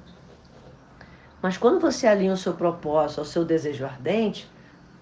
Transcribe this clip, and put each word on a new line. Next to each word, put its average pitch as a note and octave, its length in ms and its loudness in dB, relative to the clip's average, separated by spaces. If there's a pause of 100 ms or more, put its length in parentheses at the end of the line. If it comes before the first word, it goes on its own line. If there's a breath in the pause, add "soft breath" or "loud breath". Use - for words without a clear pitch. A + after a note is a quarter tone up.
(1400 loud breath)
Mas F#3 160 -4
quando D#4+ 220 4
você C#4+ 280 0
alinha G3 260 4
o F#3+ 40 -2
seu F#3 180 -4
propósito D#3 680 0
ao - 40 -4
seu E3+ 200 -2
desejo D3+ 400 -2
ardente, F#3 680 -4 (520 loud breath)